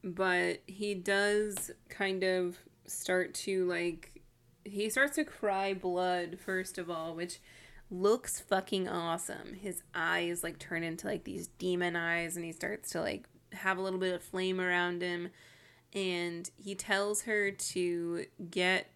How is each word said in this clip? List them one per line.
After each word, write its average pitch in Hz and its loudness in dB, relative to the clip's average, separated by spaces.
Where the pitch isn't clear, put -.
but 180 2
he 202 -2
does 202 2
kind 190 0
of 185 2
start - 0
to, 190 0
like, 175 -2
he 208 -2
starts 277 2
to 311 2
cry 196 0
blood, 180 0
first 185 -2
of 170 -6
all, 165 -4
which 170 -6
looks 202 4
fucking 190 0
awesome. 170 -2
His 190 -8
eyes, 170 0
like, 165 -6
turn 170 -4
into, 165 -4
like, - -2
these - -8
demon 175 0
eyes, 170 0
and 175 -4
he 165 -6
starts - -6
to, 165 -2
like, - -2
have 190 0
a 190 -2
little 190 0
bit 185 2
of 175 -6
flame 185 0
around 175 2
him. 175 -2
And 175 -2
he 196 -8
tells 202 0
her 208 2
to 175 -2
get 180 2